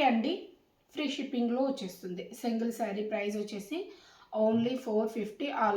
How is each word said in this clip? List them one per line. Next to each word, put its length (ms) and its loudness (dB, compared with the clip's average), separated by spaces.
అండి. 240 2
ఫ్రీ 180 -2
షిప్పింగ్‌లో 540 0
వచ్చేస్తుంది. 560 -6
సింగిల్ 400 0
శారీ 320 -2
ప్రైస్ 320 -2
వచ్చేసి 340 -6
only 320 4
ఫోర్ 320 2
ఫిఫ్టీ. 320 -4
All 140 6